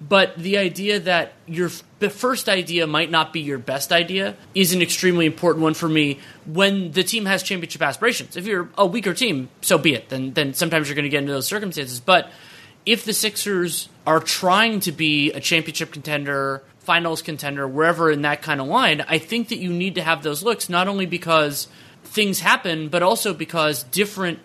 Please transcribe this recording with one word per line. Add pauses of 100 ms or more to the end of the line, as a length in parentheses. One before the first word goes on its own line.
But
the
idea
that (120)
your
f-, (160)
the
first
idea
might
not
be
your
best
idea (200)
is
an
extremely
important
one
for
me. (280)
When
the
team
has
championship
aspirations,
if
you're (120)
a
weaker
team, (120)
so
be
it.
Then,
then
sometimes
you're
gonna
get
into
those
circumstances.
But (520)
if
the
Sixers (180)
are
trying
to
be
a
championship
contender, (160)
finals
contender,
wherever
in
that
kind
of
line,
I
think
that
you
need
to
have
those
looks,
not
only
because (360)
things
happen,
but
also
because
different